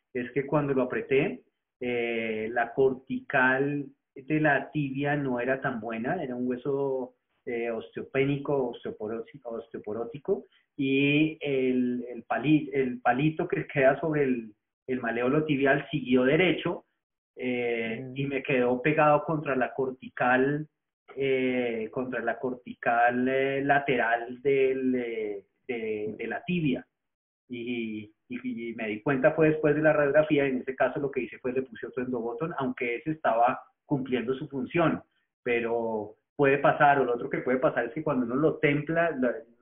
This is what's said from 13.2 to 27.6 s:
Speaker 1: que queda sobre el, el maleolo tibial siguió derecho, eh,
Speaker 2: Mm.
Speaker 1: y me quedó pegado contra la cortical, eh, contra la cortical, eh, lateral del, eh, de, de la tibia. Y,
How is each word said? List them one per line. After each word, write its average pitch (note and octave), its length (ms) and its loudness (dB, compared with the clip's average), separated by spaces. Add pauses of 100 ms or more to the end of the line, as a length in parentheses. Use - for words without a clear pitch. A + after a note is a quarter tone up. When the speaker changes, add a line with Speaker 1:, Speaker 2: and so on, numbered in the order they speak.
Speaker 1:
que D#3 200 -2
queda C3+ 340 4
sobre D3+ 220 2
el, A#2+ 300 -2 (340)
el B2+ 120 -2
maleolo B2 460 0
tibial C#3 440 2
siguió B2+ 340 2
derecho, D#3+ 600 2 (520)
eh, A#2+ 720 -4
Speaker 2:
Mm. C3 80 -12
Speaker 1:
y C#3 100 -2
me C#3 160 -4
quedó B2+ 380 2
pegado D3+ 420 4
contra D3+ 320 -2
la B2 180 -2
cortical, C3 920 0 (480)
eh, B2+ 760 0
contra B2 300 -6
la A#2 160 -4
cortical, B2 920 0
eh, C3+ 340 2
lateral B2 800 2
del, C3 540 4
eh, A2 480 -4 (240)
de, A2 500 -4
de A2+ 100 -8
la A2 160 -8
tibia. D#3+ 420 0 (640)
Y, A#2 640 -8 (160)